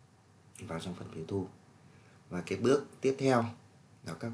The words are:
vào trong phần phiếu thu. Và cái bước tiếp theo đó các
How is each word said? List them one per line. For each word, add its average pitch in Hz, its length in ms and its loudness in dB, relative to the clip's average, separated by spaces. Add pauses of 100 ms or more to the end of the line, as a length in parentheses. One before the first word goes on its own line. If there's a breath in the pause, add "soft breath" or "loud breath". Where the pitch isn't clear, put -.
(600)
vào 80 200 -6
trong 90 140 -6
phần - 200 -10
phiếu 80 120 -8
thu. 98 220 -2 (800 loud breath)
Và 87 180 -4
cái 95 120 -2
bước 127 280 4 (140)
tiếp 135 180 2
theo 131 260 6 (600)
đó 82 160 -8
các 117 140 -4